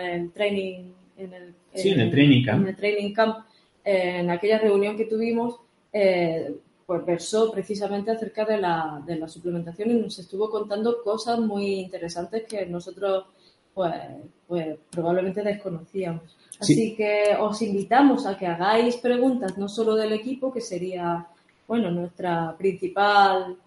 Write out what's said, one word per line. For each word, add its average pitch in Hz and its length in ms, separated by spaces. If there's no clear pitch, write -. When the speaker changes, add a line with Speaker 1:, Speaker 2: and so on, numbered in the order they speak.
Speaker 1:
el 175 100
training, 190 580
en 190 160
el, 180 220
Speaker 2:
Sí, 190 180
en 175 100
el 170 60
Speaker 1:
en, 170 40
Speaker 2:
training 139 340
camp. 107 180
Speaker 1:
en 190 80
el 196 60
training 202 380
camp, 220 220
eh, 185 340
en 175 120
aquella 208 280
reunión 208 380
que 214 80
tuvimos, 226 560
eh, 180 600
pues 170 200
versó 220 460
precisamente 202 580
acerca 220 340
de 214 140
la, 160 480
de 170 100
la 160 120
suplementación 175 640
y - 20
nos 208 240
estuvo 196 320
contando 214 540
cosas 226 340
muy 202 420
interesantes 180 680
que 196 180
nosotros, 185 600
pues, 175 200
pues, 160 280
probablemente 180 520
desconocíamos. 185 960
Speaker 2:
Sí. - 240
Speaker 1:
Así 220 220
que 208 420
os 208 240
invitamos 226 640
a 190 100
que 190 100
hagáis 214 500
preguntas, 247 600
no 202 120
solo 220 260
del 214 180
equipo, 254 400
que 247 80
sería, 175 680
bueno, 220 240
nuestra 175 680
principal 190 1000